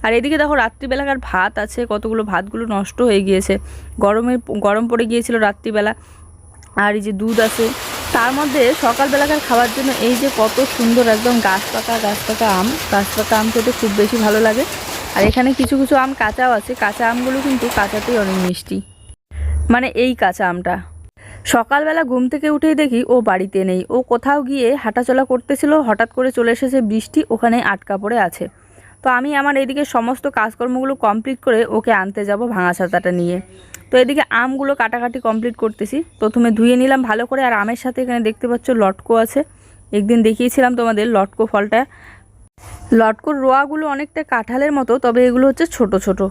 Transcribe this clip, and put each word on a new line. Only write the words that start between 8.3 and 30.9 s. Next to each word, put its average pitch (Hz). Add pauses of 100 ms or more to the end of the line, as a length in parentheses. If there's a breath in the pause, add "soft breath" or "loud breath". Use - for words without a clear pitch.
মধ্যে 285 (220)
সকালবেলাকার 285
খাওয়ার 240
জন্য 269 (180)
এই 254
যে 277 (120)
কত 220 (200)
সুন্দর 233 (100)
একদম 240 (120)
গাছ 196 (100)
পাকা, 226 (100)
গাছ 208
পাকা 220 (120)
আম। 196 (240)
গাছ 202 (100)
পাকা 214
আম 220
খেতে 226
খুব 220 (100)
বেশি 214
ভালো 214
লাগে। 220 (500)
আর -
এখানে 254
কিছু 254
কিছু 269
আম 262 (120)
কাঁচাও 247
আছে, 247 (100)
কাঁচা 208
আমগুলো 254
কিন্তু 254 (120)
কাঁচাতেই 208
অনেক 190
মিষ্টি, 180 (960)
মানে 247 (160)
এই 254 (100)
কাঁচা 190
আমটা। 180 (800 loud breath)
সকালবেলা 302
ঘুম 254
থেকে 302
উঠেই 311
দেখি 240 (120)
ও - (140)
বাড়িতে 190 (100)
নেই, 185 (140)
ও - (160)
কোথাও 269 (100)
গিয়ে 262 (140)
হাঁটাচলা 247
করতেছিল, 277 (160)
হঠাৎ 220
করে 254
চলে 233
এসেছে 269 (120)
বৃষ্টি, 220 (140)
ওখানে 233 (160)
আটকা 196
পড়ে 226
আছে। - (580 soft breath)
তো - (120)
আমি 277 (100)
আমার 277
এদিকে 269 (120)
সমস্ত 247 (140)
কাজকর্মগুলো 254 (100)